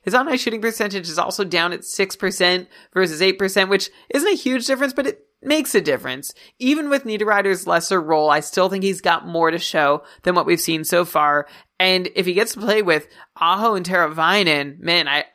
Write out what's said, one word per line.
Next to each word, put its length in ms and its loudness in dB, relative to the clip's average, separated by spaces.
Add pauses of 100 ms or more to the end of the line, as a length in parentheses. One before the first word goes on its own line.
His 100 -2
on-ice 260 0
shooting 220 -4
percentage 480 -4
is 100 -6
also 240 -2
down 300 -2
at 100 -10
six 320 -4
percent 540 0 (240)
versus 280 0
eight 160 2
percent, 320 0
which 200 0 (200)
isn't 220 2
a 60 2
huge 280 -2
difference, 280 -2
but 140 -2
it 180 -6 (160)
makes 340 0
a 60 2
difference. 520 -4 (260)
Even 300 0
with 140 0
Niederreiter's 640 0
lesser 340 2
role, 280 2
I 100 4
still 300 0
think 140 -4
he's 180 -2
got 260 0
more 240 0
to 80 -2
show 440 0 (200)
than 100 2
what 120 2
we've 140 2
seen 240 -2
so 220 2
far. 400 2 (340)
And 360 2
if 100 -2
he 80 0
gets 200 0
to 60 -14
play 220 2
with 260 0 (280)
Aho 400 0
and 100 -4
Teravainen, 960 0
man, 280 0
I, 280 0